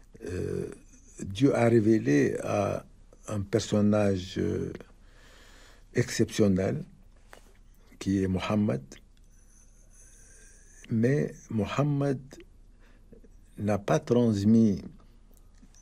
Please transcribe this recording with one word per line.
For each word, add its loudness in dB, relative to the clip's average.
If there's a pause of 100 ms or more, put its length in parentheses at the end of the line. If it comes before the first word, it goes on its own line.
(260)
Euh, -8 (520)
Dieu 0
a 4
révélé 4
à -2 (440)
un -6
personnage, 0
euh, -4 (1200)
exceptionnel, 0 (1160)
qui 0
est 0
Mohammed, -2 (2000)
mais 0 (160)
Mohammed -2 (1400)
n'a -2
pas -2
transmis, 2 (1000)